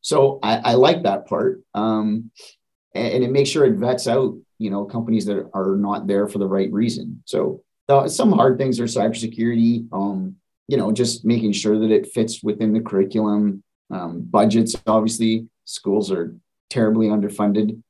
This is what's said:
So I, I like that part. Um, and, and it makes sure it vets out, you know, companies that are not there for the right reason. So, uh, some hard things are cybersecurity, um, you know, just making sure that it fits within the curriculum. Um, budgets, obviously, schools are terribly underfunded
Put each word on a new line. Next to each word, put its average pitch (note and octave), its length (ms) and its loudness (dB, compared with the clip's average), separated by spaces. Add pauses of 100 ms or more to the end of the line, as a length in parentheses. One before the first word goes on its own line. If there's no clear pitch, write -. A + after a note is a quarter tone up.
So C#3 420 2
I, A2+ 140 0
I A#2+ 160 0
like D3 300 4
that G2 240 -2
part. - 340 -2 (120)
Um, G#2+ 580 -2 (600)
and, A#2 200 -2
and B2+ 100 2
it B2+ 80 -2
makes C#3 180 2
sure D3+ 140 2
it A2 140 4
vets A#2+ 300 -2
out, C3+ 280 0 (220)
you A2 120 -4
know, G2+ 140 -4
companies A2+ 440 -2
that G2 260 -4
are G2 240 0
not G2+ 280 -2
there G2+ 220 0
for G2+ 120 -6
the G2 80 0
right F#2+ 240 -2
reason. - 540 -4
So, - 380 -4 (260)
uh, C#3 180 4
some G#3+ 240 2
hard C3 260 4
things C3 220 0
are A#2+ 60 -2
cybersecurity, A#2 1040 0
um, F#2+ 460 -4 (300)
you C3+ 100 0
know, A2 160 0
just A2+ 320 -2
making A2+ 260 2
sure G#2+ 280 0
that G#2+ 120 2
it - 200 2
fits A2+ 300 -4
within G#2 320 -2
the A2+ 60 2
curriculum. G#2 840 0 (300)
Um, F2 300 -8
budgets, A2 540 2 (120)
obviously, A2+ 600 0 (180)
schools G2+ 440 -2
are E2+ 260 -4 (340)
terribly A2 380 2
underfunded G#2 840 0